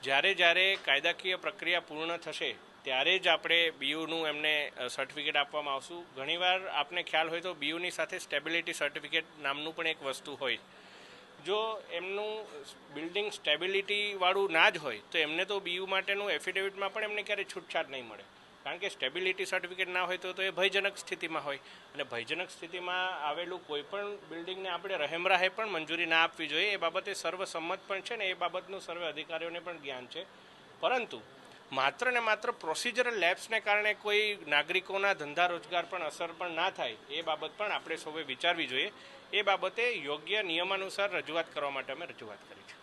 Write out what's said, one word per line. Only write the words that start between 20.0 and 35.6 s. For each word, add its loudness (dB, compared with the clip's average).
હોય -2
તો, -6
તો -4
એ 0
ભયજનક 2
સ્થિતિમાં -4
હોય -4
અને -4
ભયજનક -4
સ્થિતિમાં -4
આવેલું -4
કોઈ -4
પણ -6
બિલ્ડિંગને -8
આપણે -2
રહેમ 0
રાહે 6
પણ -2
મંજૂરી -2
ના 6
આપવી 0
જોઈએ. 2
એ 0
બાબતે 0
સર્વસંમત -4
પણ -4
છે -6
ને -2
એ 0
બાબતનું -4
સર્વે -6
અધિકારીઓને -6
પણ -10
જ્ઞાન -8
છે, -10
પરંતુ 2
માત્ર 2
ને 4
માત્ર 2
પ્રોસિજરલ 0
લેપ્સને 2
કારણે 4
કોઈ 2
નાગરિકોના 4
ધંધા 2
રોજગાર -2